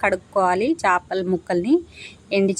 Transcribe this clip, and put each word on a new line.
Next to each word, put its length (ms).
కడుక్కోవాలి 680
చేపల 560
ముక్కల్ని, 540
ఎండి 260